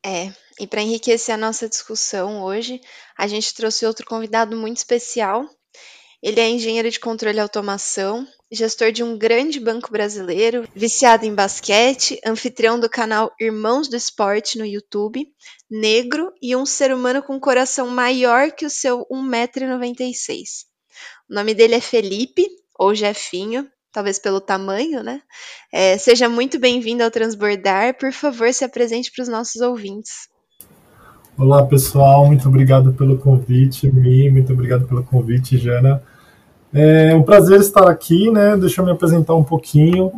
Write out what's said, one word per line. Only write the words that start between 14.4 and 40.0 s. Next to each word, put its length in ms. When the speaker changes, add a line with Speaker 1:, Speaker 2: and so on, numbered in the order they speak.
Speaker 1:
no 80
YouTube, 640
negro 720
e 140
um 100
ser 260
humano 300
com 140
um 40
coração 480
maior 640
que 140
o 60
seu 380
um 120
metro 420
e 40
noventa 360
e 120
seis. 500
O 40
nome 200
dele 220
é 40
Felipe, 680
ou 160
Jefinho, 720
talvez 260
pelo 220
tamanho, 600
né? 200
É, 260
seja 300
muito 320
bem-vindo 440
ao 60
Transbordar. 880
Por 140
favor, 420
se 120
apresente 440
pros 200
nossos 320
ouvintes. 680
Speaker 2:
Olá, 280
pessoal. 640
Muito 220
obrigado 420
pelo 260
convite, 720
Mi. 400
Muito 220
obrigado 340
pelo 180
convite, 540
Jana. 460
É 420
um 80
prazer 380
estar 280
aqui, 400
né? 280
Deixa 240
eu 40
me 60
apresentar 420
um 100
pouquinho. 760